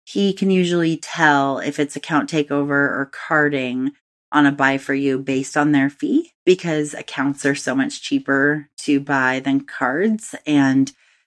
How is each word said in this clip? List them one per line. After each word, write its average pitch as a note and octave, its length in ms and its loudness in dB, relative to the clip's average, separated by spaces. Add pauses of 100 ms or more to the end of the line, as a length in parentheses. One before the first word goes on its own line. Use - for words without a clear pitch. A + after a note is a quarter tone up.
he G3 280 0
can F#3+ 200 0
usually F3 460 2
tell C#3+ 600 2
if C3 220 -4
it's C#3+ 160 -2
account C#3+ 340 -2
takeover C#3+ 400 -2
or C#3 400 0
carding C#3 800 -2 (400)
on D3 160 4
a C#3 60 4
buy C3+ 260 2
for C#3 160 -4
you C#3 240 0
based C3+ 380 -4
on D3 160 2
their C#3 180 2
fee, A3+ 420 -2 (120)
because E3 500 0
accounts C#3 500 -4
are C#3+ 120 0
so C3+ 180 -6
much C3+ 280 -4
cheaper C#3 640 0 (100)
to C#3 220 0
buy C3 400 0
than C3+ 220 0
cards. E3+ 760 -2 (100)
And C3+ 460 4 (340)